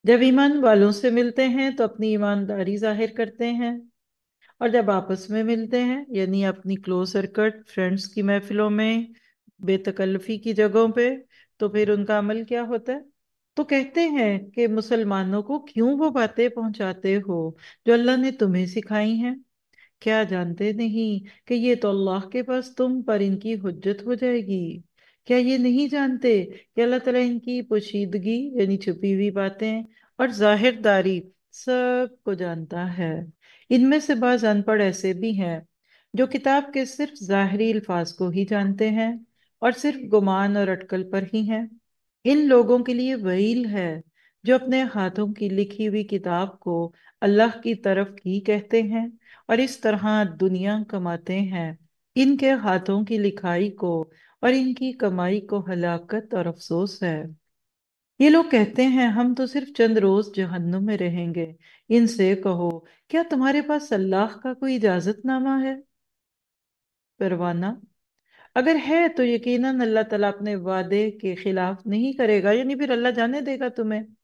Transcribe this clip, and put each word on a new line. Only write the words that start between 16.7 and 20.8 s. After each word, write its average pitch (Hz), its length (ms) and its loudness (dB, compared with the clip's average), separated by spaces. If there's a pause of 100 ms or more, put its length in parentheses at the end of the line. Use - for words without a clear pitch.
हो 170 420 -4 (300)
जो 233 60 6
अल्लाह 240 240 4
ने 254 140 0
तुम्हें 185 360 0
सिखाई 214 480 -2
हैं? 247 300 -4 (560)
क्या 220 220 2
जानते 185 500 -2
नहीं 220 480 -2 (260)